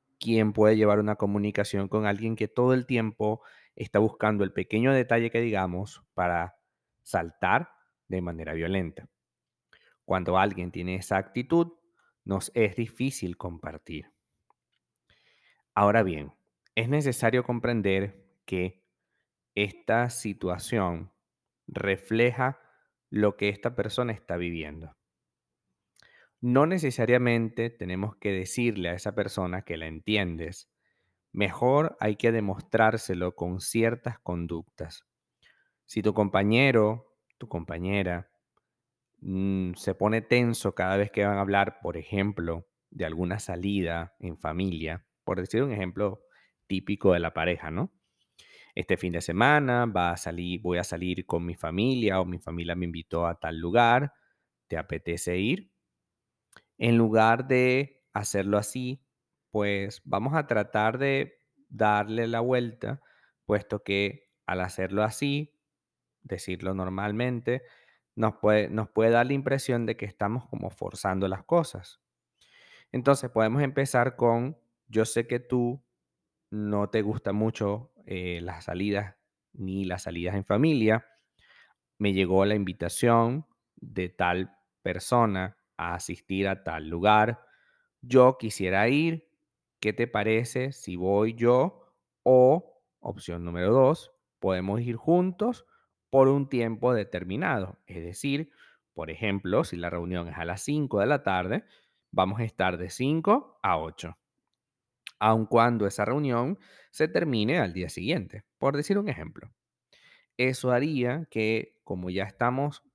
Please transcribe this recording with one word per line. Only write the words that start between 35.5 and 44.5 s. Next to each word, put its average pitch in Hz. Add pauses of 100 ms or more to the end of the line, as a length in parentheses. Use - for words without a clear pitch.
Si -
tu 101
compañero, 110 (200)
tu 120
compañera, 90 (880)
mm, 95
se 95
pone 107
tenso 117
cada 95
vez 101
que 101
van 101
a 98
hablar, 98
por 87
ejemplo, 87 (220)
de 92
alguna 87
salida 87
en 85
familia, 82 (180)